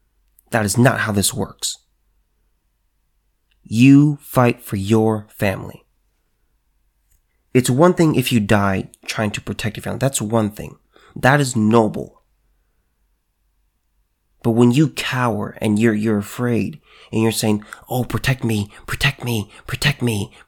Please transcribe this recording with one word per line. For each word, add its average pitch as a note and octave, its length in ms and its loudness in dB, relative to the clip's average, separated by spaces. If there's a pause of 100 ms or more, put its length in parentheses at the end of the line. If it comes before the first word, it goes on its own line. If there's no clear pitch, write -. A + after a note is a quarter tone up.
(500)
That A2+ 140 0
is G2+ 140 -2
not A#2+ 220 4
how A2 120 -2
this G2+ 220 0
works. - 440 -8 (1800)
You C#3 580 2
fight A#2+ 420 -2
for - 140 -10
your G#2+ 520 0
family. - 560 -6 (1700)
It's B2 180 2
one E3+ 240 4
thing D#3+ 200 2
if B2+ 180 -2
you A#2+ 80 4
die G2+ 500 0 (160)
trying G#2 260 -4
to - 80 -10
protect - 360 -8
your - 60 -16
family. F#2+ 160 -8
That's C3+ 240 -2
one G#2+ 280 0
thing. - 280 -14 (380)
That C#3 240 4
is C3 160 -4
noble. A2 640 2 (2250)
But A#2+ 80 2
when A#2+ 220 6
you C#3+ 180 4
cower A2+ 720 -4
and G#2 160 0
you're, A2+ 160 2
you're G#2+ 240 0
afraid A2+ 600 -4 (320)
and A2+ 120 0
you're A2 100 2
saying, G#2+ 320 -2 (240)
"Oh, B2 160 -2
protect B2 400 -4
me, G#2+ 260 -2 (160)
protect - 380 -4
me, A#2 260 -4 (160)
protect - 360 -2
me, A2 320 -2 (140)